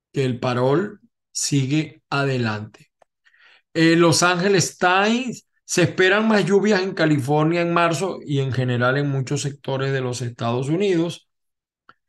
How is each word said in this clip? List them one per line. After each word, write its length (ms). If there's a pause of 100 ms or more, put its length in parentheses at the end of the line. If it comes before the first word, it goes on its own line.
(140)
que 120
el 140
parol 640 (300)
sigue 800
adelante. 800 (840)
Eh, 220
Los 260
Angeles 560
Times, 680 (220)
se 120
esperan 480
más 160
lluvias 360
en 120
California 640
en 140
marzo 520
y 140
en 140
general 440
en 120
muchos 320
sectores 500
de 80
los 220
Estados 480
Unidos. 580 (800)